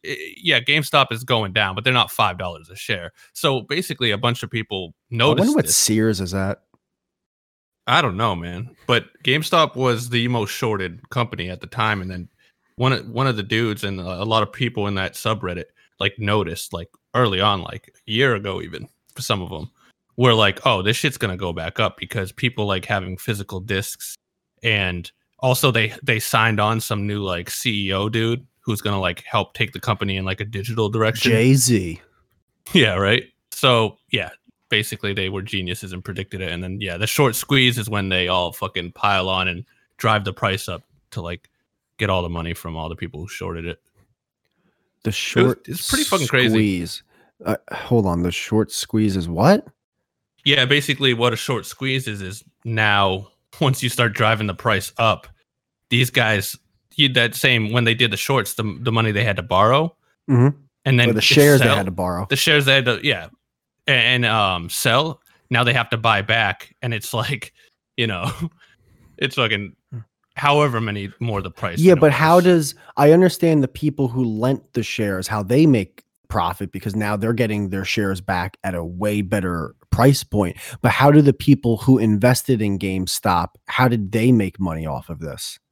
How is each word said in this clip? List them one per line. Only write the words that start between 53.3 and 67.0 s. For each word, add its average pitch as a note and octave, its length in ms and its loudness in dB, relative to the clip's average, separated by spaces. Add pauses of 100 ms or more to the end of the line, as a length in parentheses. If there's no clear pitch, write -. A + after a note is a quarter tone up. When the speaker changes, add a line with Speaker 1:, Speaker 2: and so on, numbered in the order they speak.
Speaker 1:
once C3 240 2
you B2 60 -2
start A#2 240 0
driving A2 340 0
the F#2 60 -4
price G2+ 440 -2
up, A2+ 300 0 (640)
these A#2+ 200 2
guys, A2 480 0 (380)
you, C#3+ 140 2
that A#2+ 260 2
same, A2+ 360 2
when A#2+ 120 2
they A2+ 100 4
did A#2 180 0
the A2+ 60 -6
shorts, B2 380 -2
the, G#2+ 260 -6
the A#2+ 100 -2
money A2+ 200 2
they G2+ 120 0
had G#2 140 0
to F2+ 60 -6
borrow, A#2 520 2 (340)
Speaker 2:
Mm-hmm. C3+ 280 6 (280)
Speaker 1:
and C3 140 4
then A#2+ 100 4
Speaker 2:
Or A#2 40 2
the G#2+ 80 2
Speaker 1:
to - 40 0
Speaker 2:
shares C#3+ 340 8
they B2 60 4
Speaker 1:
sell, G2+ 100 4
Speaker 2:
had G2+ 100 -2
to F#2 60 -4
borrow. F2+ 380 -4
Speaker 1:
the C#3 80 0
shares D3 280 2
they C3+ 100 4
had C3 100 2
to, A#2+ 180 0
yeah, G2 240 -2 (600)
and, B2 360 2
and, - 20 0
um, F#2+ 440 0
sell, C#3+ 520 0 (280)
now B2 140 2
they A#2+ 100 2
have A#2+ 160 0
to A2+ 80 -2
buy A2 240 2
back, G#2+ 600 -2
and A#2+ 120 -4
it's - 200 -8